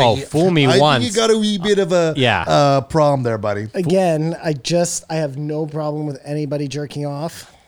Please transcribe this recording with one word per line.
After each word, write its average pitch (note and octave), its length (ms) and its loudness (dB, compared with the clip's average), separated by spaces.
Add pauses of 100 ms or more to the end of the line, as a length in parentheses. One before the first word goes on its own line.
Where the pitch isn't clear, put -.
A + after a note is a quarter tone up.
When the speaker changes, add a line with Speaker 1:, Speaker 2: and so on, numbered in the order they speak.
Speaker 1:
Oh, A2+ 120 4
Speaker 2:
he, C3+ 60 -6
Speaker 1:
fool E3+ 280 0
me D3+ 160 4
Speaker 2:
I - 120 4
Speaker 1:
once. C#3+ 260 4
Speaker 2:
think G#3 100 -4
you A3+ 60 2
got A3+ 100 4
a A3 80 4
wee G#3 200 0
bit G3 200 2
of F#3 140 0
a, E3 240 2
Speaker 1:
Yeah. A2+ 260 2
Speaker 2:
uh, C#3+ 400 4
problem D3 400 2
there, A2+ 160 -2
buddy. G#2 360 -4
Speaker 3:
Again, E3 680 0
I E3 100 -2
just, E3 580 -2
I D#3+ 60 -4
have C#3+ 200 -4
no D3+ 300 -6
problem D3+ 400 -6
with C3+ 180 -8
anybody D3 440 -4
jerking D3 380 -8
off, C#3+ 460 -10 (160)